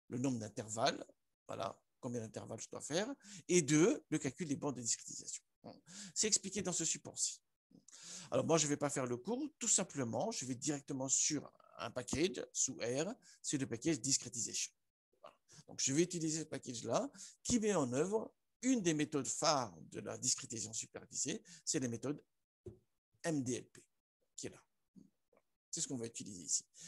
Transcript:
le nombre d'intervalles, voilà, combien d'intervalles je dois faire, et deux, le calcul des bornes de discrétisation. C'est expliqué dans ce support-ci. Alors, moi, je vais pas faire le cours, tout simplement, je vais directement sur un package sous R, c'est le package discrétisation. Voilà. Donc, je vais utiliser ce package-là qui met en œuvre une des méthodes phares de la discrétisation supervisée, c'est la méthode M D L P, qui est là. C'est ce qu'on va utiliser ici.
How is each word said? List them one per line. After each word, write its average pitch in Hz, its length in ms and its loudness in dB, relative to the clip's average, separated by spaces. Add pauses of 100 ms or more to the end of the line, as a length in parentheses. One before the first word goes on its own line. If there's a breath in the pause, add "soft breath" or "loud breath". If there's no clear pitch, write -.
le 123 100 -4
nombre 127 200 0
d'intervalles, 110 640 0 (440)
voilà, - 340 -6 (200)
combien 120 200 -4
d'intervalles 113 400 -8
je - 80 -12
dois 107 140 -10
faire, 196 280 0 (380 loud breath)
et 180 140 8
deux, 156 480 6
le 156 80 2
calcul 151 280 -4
des 139 100 0
bornes 147 180 -2
de 127 80 -8
discrétisation. - 600 -6 (720 loud breath)
C'est - 140 2
expliqué 202 340 2
dans 175 100 -2
ce 165 120 0
support-ci. - 580 -4 (880 loud breath)
Alors, 127 140 4
moi, 151 120 6
je 151 120 4
vais 147 80 2
pas 147 120 0
faire 139 160 0
le 120 120 0
cours, 240 260 -2 (160)
tout 240 80 -6
simplement, 143 640 2
je - 140 -4
vais 127 100 -4
directement 135 540 -2
sur 131 440 2 (260)
un 104 120 -4
package 131 640 0
sous - 220 0
R, 131 380 0 (300 loud breath)
c'est - 160 0
le 135 80 -2
package 131 340 0
discrétisation. 113 720 -2 (480)
Voilà. - 140 -18 (320 loud breath)
Donc, - 160 -10
je 135 100 2
vais 160 120 6
utiliser 160 360 -2
ce 156 40 -4
package-là 131 640 -2 (320 loud breath)
qui 247 160 2
met 208 160 4
en 135 180 2
œuvre 185 400 0 (300)
une 254 180 4
des 170 140 4
méthodes 147 320 0
phares 131 500 4 (140)
de - 80 -10
la 104 200 -6
discrétisation 110 540 -2
supervisée, - 720 -6 (220 loud breath)
c'est - 160 0
la 127 80 0
méthode 147 340 -4 (1000)
M 156 180 2
D 120 120 0
L - 120 -4
P, - 160 -20 (540)
qui - 100 -8
est - 40 -8
là. - 120 -16 (1080)
C'est - 80 -4
ce - 80 -4
qu'on 143 80 -6
va 113 100 -4
utiliser 98 360 -10
ici. - 220 -2 (240 loud breath)